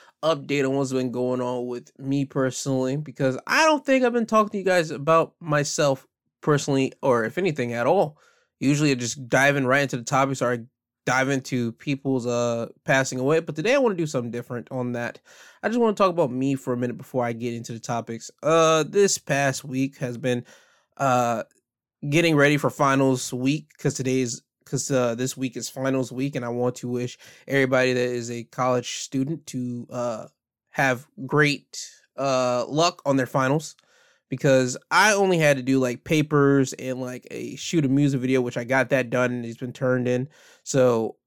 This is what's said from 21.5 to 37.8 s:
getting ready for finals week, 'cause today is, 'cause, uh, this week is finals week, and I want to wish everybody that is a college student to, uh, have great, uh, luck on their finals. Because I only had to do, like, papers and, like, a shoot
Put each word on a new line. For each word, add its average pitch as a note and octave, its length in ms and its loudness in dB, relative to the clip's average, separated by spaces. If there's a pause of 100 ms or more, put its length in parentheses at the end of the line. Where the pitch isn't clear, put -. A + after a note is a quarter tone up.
getting D#3+ 280 2
ready C#3+ 220 6
for - 100 0
finals C3+ 640 2
week, C3+ 460 -2
'cause C#3 160 -2
today C3 260 -2
is, A#2+ 220 -4 (220)
'cause, - 260 -6
uh, B2 240 0
this B2+ 240 -6
week B2+ 180 -6
is A#2 140 -10
finals C3 420 -2
week, C#3 240 -6
and B2 80 -8
I A#2 60 -6
want B2 260 -2
to B2+ 120 -10
wish B2 300 -6 (300)
everybody C3 460 2
that B2 160 0
is A#2+ 200 -6
a A#2+ 140 -10
college B2+ 540 -2
student C#3 500 -6
to, B2 420 -8
uh, A#2+ 360 -6 (420)
have C3 400 0 (180)
great, C#3+ 640 0 (260)
uh, B2+ 520 0
luck E3 380 0
on C#3 100 2
their C3 100 0
finals. C#3 480 0 (540)
Because C3 480 2 (160)
I G3 220 6
only F#3+ 240 2
had D3 180 4
to B2+ 80 -6
do, C3+ 160 2
like, B2 240 -2
papers C#3+ 720 4
and, B2+ 260 -8
like, B2+ 320 -12
a A#2+ 240 -10
shoot D#3+ 280 -2